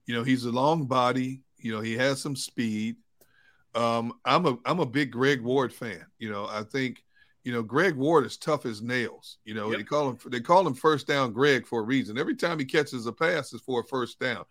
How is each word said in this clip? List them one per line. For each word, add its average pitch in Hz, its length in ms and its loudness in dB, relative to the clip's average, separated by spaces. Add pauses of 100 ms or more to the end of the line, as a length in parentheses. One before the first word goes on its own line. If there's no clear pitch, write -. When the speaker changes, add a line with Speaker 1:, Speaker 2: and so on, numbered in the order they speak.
Speaker 1:
You 120 100 -4
know, 117 80 -2
he's 123 220 2
a 120 60 -2
long 143 340 2
body. 127 560 2 (180)
You 113 140 -6
know, 107 80 -4
he 113 160 -4
has 135 240 2
some 143 140 -4
speed. 113 600 -4 (800)
Um, 117 380 0 (120)
I'm 156 220 4
a, 123 180 0
I'm 160 140 0
a 160 60 0
big 131 260 -2
Greg 131 300 2
Ward 123 320 0
fan. 110 300 -10 (160)
You 110 120 -8
know, 101 180 -6
I 107 140 -6
think, 127 400 -6 (400)
you 123 80 -6
know, 117 100 -2
Greg 143 340 0
Ward 139 300 4
is - 120 -8
tough 151 280 -2
as 107 160 -8
nails. 120 640 -6
You 107 80 -12
know, 110 160 -4
Speaker 2:
Yep. 110 80 -2
Speaker 1:
they 110 60 -8
call 143 260 0
him, 117 80 -6 (100)
they 123 120 -4
call 175 260 6
him 139 80 0
First 156 320 2
Down 135 280 2
Greg 131 340 4
for 117 140 -2
a - 20 -2
reason. 110 340 0
Every 180 180 -2
time 170 220 -2
he 139 80 -4
catches 135 400 0
a 117 60 -4
pass, 160 420 0
it's 117 80 -16
for 123 200 -2
a - 20 -2
first 123 360 -6
down. 123 320 -4